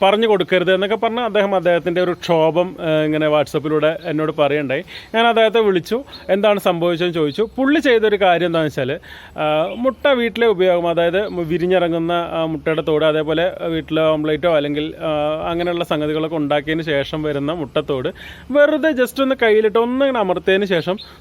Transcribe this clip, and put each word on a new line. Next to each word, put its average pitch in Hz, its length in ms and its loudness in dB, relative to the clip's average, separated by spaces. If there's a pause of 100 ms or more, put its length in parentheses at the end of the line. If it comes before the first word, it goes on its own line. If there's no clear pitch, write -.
പറഞ്ഞു 214 240 4
കൊടുക്കരുത് 185 480 2
എന്നൊക്കെ 196 220 0
പറഞ്ഞ് 226 240 -4
അദ്ദേഹം 202 340 0
അദ്ദേഹത്തിൻ്റെ 175 480 0
ഒരു 175 100 0
ക്ഷോഭം, 165 680 0
ആ, 156 240 0
ഇങ്ങനെ 151 240 0
WhatsApp-ിലൂടെ 151 760 0
എന്നോട് 156 340 -2
പറയുണ്ടായി. 143 460 0 (300)
ഞാൻ 226 120 4
അദ്ദേഹത്തെ 226 340 4
വിളിച്ചു, 208 440 0 (260)
എന്താണ് 202 300 2
സംഭവിച്ചതെന്ന് 175 540 0
ചോദിച്ചു. 165 420 -2
പുള്ളി 269 240 2
ചെയ്തൊരു 220 360 2
കാര്യം 180 300 4
എന്താണെന്ന് 165 200 0
വെച്ചാൽ, 143 340 -4 (420)
ആ, 156 340 0
മുട്ട 254 320 -2
വീട്ടിലെ 233 380 0
ഉപയോഗം, 175 420 2
അതായത് 170 460 0
വിരിഞ്ഞിറങ്ങുന്ന, 170 760 0
ആ, 170 320 -2
മുട്ടയുടെ 156 380 -2
തോട്, 151 220 0
അതേപോലെ 156 480 0 (140)
വീട്ടിലെ 156 520 0
ഓംലെറ്റോ 156 380 0
അല്ലെങ്കിൽ, 147 420 -2
ആ, 156 520 -4
അങ്ങനെയുള്ള 170 340 -4
സംഗതികളൊക്കെ 156 520 -2
ഉണ്ടാക്കിയതിന് 147 460 -2
ശേഷം 151 400 -2
വരുന്ന 147 300 -4
മുട്ടത്തോട് 143 560 -4 (420)
വെറുതെ 294 400 2
just 254 320 -2
ഒന്ന് 262 200 0
കയ്യിലിട്ട് 220 360 4
ഒന്ന് 247 260 0
ഇങ്ങനെ 254 160 0
അമർത്തിയതിന് 190 440 0
ശേഷം 180 320 -2 (240)